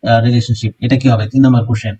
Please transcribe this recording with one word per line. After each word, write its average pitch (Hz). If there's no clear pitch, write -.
আহ, 117
relationship, 117
এটা 123
কি 131
হবে? 110
তিন 135
নম্বর 120
কোশ্চেন। 107